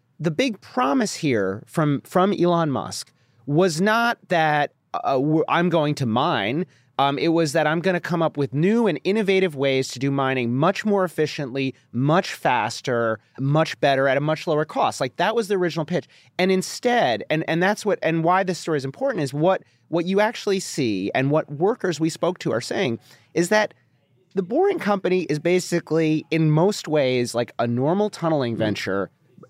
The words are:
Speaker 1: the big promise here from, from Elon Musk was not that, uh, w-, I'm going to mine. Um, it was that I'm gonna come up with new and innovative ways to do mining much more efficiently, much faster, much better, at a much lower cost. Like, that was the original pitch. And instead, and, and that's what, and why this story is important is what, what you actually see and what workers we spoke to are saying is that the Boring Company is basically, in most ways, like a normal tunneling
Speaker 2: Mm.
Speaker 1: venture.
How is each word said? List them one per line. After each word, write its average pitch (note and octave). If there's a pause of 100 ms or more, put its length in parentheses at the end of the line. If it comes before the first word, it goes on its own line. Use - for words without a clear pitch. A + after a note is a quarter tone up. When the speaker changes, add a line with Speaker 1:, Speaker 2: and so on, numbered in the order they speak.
(180)
Speaker 1:
the E3
big A3+
promise C4
here G#2+
from, D3
from G3
Elon E3+
Musk - (340)
was D#3+
not A3+ (100)
that, D3+ (200)
uh, -
w-, D3+
I'm E3+
going D3+
to C3+
mine. B2+ (320)
Um, C#3
it D#3+
was E3
that D3+
I'm D#3+
gonna F3
come E3+
up D#3
with C#3
new G#3
and D#3+
innovative F#3+
ways C3+
to -
do C3+
mining C3
much E3
more G3+
efficiently, C#3 (180)
much D3
faster, A#2 (180)
much D3
better, C#3
at C3
a C#3+
much D#3
lower D3+
cost. D3+
Like, C3+
that F#3+
was A3+
the G3+
original E3
pitch. D#3 (300)
And F#3
instead, F#3
and, D#3
and E3
that's G3+
what, F#3+
and D#3+
why F#3
this F3+
story D#3
is C3
important A3
is C3+
what, F3 (260)
what E3+
you F#3+
actually G#3
see G2+
and C3+
what D3+
workers F3
we D#3+
spoke F3
to D#3
are A#2+
saying B2+ (360)
is F3
that G#3+ (600)
the F#3+
Boring E4
Company F#3
is D3+
basically, E3
in D#3+
most E3+
ways, B2+
like A#2
a A#2+
normal D3
tunneling D3+
Speaker 2:
Mm. -
Speaker 1:
venture. G2 (400)